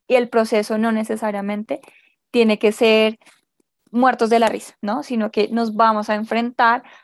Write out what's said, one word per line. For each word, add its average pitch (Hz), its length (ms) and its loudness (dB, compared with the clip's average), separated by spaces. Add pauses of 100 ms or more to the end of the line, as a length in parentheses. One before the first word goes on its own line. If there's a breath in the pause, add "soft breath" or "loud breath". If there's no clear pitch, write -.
Y 247 80 0
el 240 140 2
proceso 220 480 0
no 226 160 0
necesariamente 214 880 -6 (500 soft breath)
tiene 220 280 2
que 214 120 2
ser 220 460 2 (760 soft breath)
muertos 240 380 2
de 233 100 4
la 226 80 4
risa, - 340 -6
¿no? - 220 -4
Sino 220 280 -4
que 208 180 0
nos 226 260 -4
vamos 220 340 0
a 214 60 0
enfrentar 233 680 0 (200 loud breath)